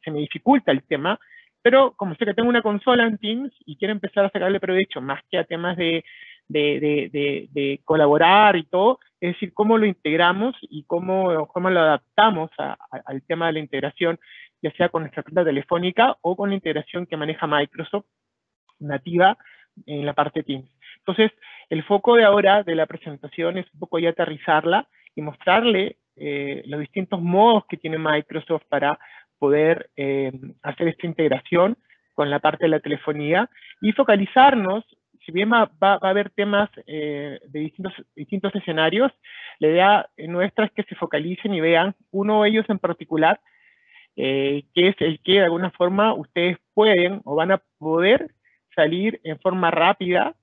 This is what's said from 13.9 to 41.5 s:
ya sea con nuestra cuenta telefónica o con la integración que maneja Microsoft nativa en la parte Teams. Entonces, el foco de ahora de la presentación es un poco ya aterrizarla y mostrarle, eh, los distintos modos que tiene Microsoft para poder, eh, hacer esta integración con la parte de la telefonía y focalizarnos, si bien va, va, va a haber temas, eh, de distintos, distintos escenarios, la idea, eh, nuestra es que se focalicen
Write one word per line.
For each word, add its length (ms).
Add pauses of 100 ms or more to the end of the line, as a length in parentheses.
ya 100
sea 180
con 140
nuestra 200
cuenta 220
telefónica 760
o 140
con 140
la 60
integración 500
que 120
maneja 300
Microsoft 600 (720)
nativa 580 (480)
en 200
la 80
parte 300
Teams. 260 (280)
Entonces, 340 (380)
el 140
foco 320
de 100
ahora 380
de 120
la 100
presentación 720
es 160
un 60
poco 200
ya 100
aterrizarla 760 (280)
y 60
mostrarle, 760 (180)
eh, 520
los 120
distintos 420
modos 460
que 100
tiene 200
Microsoft 720
para 300 (400)
poder, 580
eh, 340 (300)
hacer 260
esta 200
integración 680 (360)
con 160
la 100
parte 260
de 40
la 100
telefonía 720 (320)
y 100
focalizarnos, 920 (400)
si 60
bien 200
va, 180 (140)
va, 140
va 100
a 40
haber 180
temas, 400 (160)
eh, 600
de 140
distintos, 340 (220)
distintos 400
escenarios, 560 (480)
la 80
idea, 480
eh, 120
nuestra 380
es 60
que 120
se 120
focalicen 580